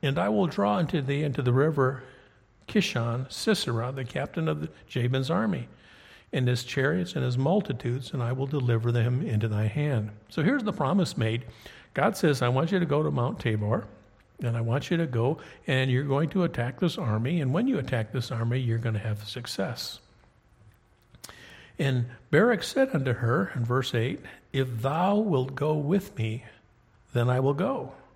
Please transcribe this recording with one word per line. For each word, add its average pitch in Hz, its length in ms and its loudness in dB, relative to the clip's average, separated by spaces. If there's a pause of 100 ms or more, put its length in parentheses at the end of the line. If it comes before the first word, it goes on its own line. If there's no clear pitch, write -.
"And 143 180 0
I 196 120 0
will 208 160 2
draw 202 300 0
unto 165 260 0
thee 139 200 -2
into 143 200 -2
the 123 100 4
river 139 500 2 (640)
Kishon 123 680 0
Sisera, 123 600 0
the 135 120 -6
captain 143 420 -4
of 151 140 -2
the 156 80 -6 (180)
Jabin's 127 440 0
army, 120 380 0 (680)
and 127 120 2
his 123 180 0
chariots 160 500 0
and 135 100 0
his 127 140 0
multitudes, 131 760 -2
and 131 100 -4
I 120 100 -2
will 131 140 -4
deliver 120 460 2
them 120 300 2
into 113 260 0
thy 107 200 0
hand." 123 420 0 (180)
So - 140 -2
here's 240 220 2
the 208 100 0
promise 175 420 2
made. 113 300 0 (480)
God 180 200 2
says, 143 280 2
"I 123 80 4
want 139 200 2
you 196 80 2
to 175 60 2
go 147 180 2
to 151 80 0
Mount 131 300 0
Tabor, 107 460 0 (560)
and 117 120 0
I 117 60 -2
want 117 300 0
you 170 80 2
to 165 80 0
go, 120 320 0 (280)
and 131 240 2
you're 131 140 2
going 143 240 2
to 185 160 0
attack 123 340 -2
this 175 200 0
army, 127 420 0
and 135 140 0
when 233 140 2
you 226 100 0
attack 113 340 -2
this 123 180 -4
army, 117 280 -2
you're 117 180 0
gonna 113 220 -2
have 104 280 -4
success." - 720 -8 (1800)
And 131 260 2 (260)
Barak 208 320 4
said 269 320 2
unto 135 200 2
her 131 400 0
in 120 100 -2
verse 123 300 0
eight, 117 260 -2 (320)
"If 127 300 -2
thou 170 340 2
wilt 139 380 2
go 151 200 0
with 151 440 0
me, 110 260 -4 (680)
then 120 160 2
I 127 100 2
will 139 140 2
go. 175 400 -4 (220)